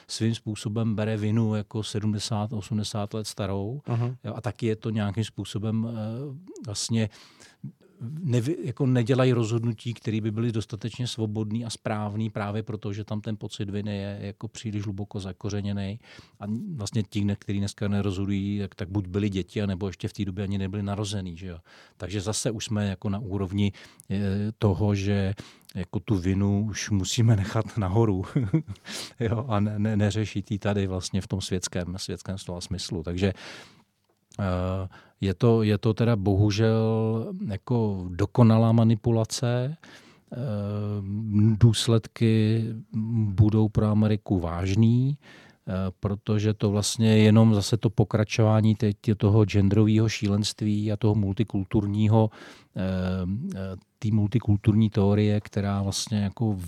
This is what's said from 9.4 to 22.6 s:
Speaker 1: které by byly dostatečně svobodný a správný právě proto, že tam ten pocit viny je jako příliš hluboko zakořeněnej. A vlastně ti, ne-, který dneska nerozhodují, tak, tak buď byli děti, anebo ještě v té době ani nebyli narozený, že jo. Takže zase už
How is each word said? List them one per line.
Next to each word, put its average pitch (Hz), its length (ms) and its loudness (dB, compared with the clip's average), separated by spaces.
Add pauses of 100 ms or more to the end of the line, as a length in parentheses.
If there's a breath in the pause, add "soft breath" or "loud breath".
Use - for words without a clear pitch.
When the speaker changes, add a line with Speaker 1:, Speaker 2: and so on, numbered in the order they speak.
Speaker 1:
které 110 260 -4
by 110 100 -2
byly 113 220 -2
dostatečně 113 540 -6
svobodný 110 580 -4
a 110 60 -8
správný 107 600 -4
právě 104 320 -4
proto, 107 300 -8
že 104 120 -8
tam 107 160 -6
ten 107 160 -6
pocit 107 340 -8
viny 101 260 -6
je 101 240 -8
jako 101 280 -10
příliš 107 360 -8
hluboko 101 360 -8
zakořeněnej. 101 800 -6 (420 loud breath)
A 101 40 -10 (320)
vlastně 104 260 -4
ti, 101 220 -4
ne-, 101 140 0
který 101 200 -6
dneska 98 300 -4
nerozhodují, 101 720 -2
tak, 98 140 -8
tak 90 140 -10
buď 95 180 -2
byli 101 240 -2
děti, 95 320 -4
anebo 98 240 -4
ještě 95 220 -8
v - 40 -8
té 104 120 -6
době 98 200 -6
ani 98 140 -4
nebyli 98 240 -4
narozený, 98 540 -6
že 92 100 -14
jo. 85 120 -12 (380 loud breath)
Takže 95 240 -6
zase 107 300 -2
už 110 140 -6